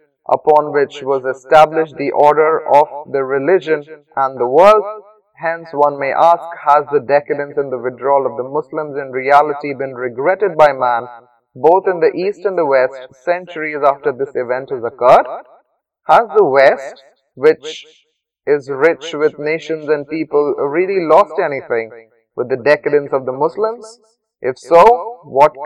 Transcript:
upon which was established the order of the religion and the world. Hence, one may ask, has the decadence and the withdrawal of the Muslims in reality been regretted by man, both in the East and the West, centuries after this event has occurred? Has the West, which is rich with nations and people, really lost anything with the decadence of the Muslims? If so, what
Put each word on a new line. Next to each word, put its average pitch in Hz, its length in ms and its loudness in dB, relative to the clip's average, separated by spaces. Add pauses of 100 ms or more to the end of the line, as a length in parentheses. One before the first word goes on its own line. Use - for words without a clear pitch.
(280)
upon 147 440 2
which 139 300 -2
was 135 220 -4
established 151 720 2
the 139 140 -6
order 151 560 2
of 143 460 2
the 135 120 -2
religion 147 600 -2 (320)
and 135 220 -4
the 117 80 -2
world. 190 380 4 (520)
Hence, 165 360 -8
one 143 260 0
may 135 140 -6
ask, 165 300 2 (240)
has 147 260 4
the 147 80 2
decadence 143 560 -2
and 143 160 -4
the 127 60 -6
withdrawal 127 480 -2
of 123 100 -8
the 127 120 -8
Muslims 151 500 -8
in 135 140 -10
reality 143 600 0
been 135 220 -8
regretted 151 640 -4
by 151 160 4
man, 123 340 -2 (480)
both 165 320 2
in 180 140 -2
the 156 120 2
East 185 320 -6
and 190 140 -4
the 165 80 0
West, 131 560 -2
centuries 170 640 -8
after 139 260 -2
this 131 220 -8
event 123 360 -6
has 127 120 -10
occurred? 120 440 2 (800)
Has 196 180 4 (100)
the 208 80 6
West, 143 600 2 (320)
which 156 500 -2 (600)
is 139 220 -2
rich 147 460 -2
with 151 240 -2
nations 151 500 -8
and 147 200 -2
people, 147 500 -2
really 175 480 -2
lost 175 320 2
anything 117 720 -6 (240)
with 123 140 -6
the 131 80 -4
decadence 143 560 0
of 135 120 -2
the 127 80 -6
Muslims? 208 680 -6 (400)
If - 180 -6
so, 202 680 4
what 139 280 2 (140)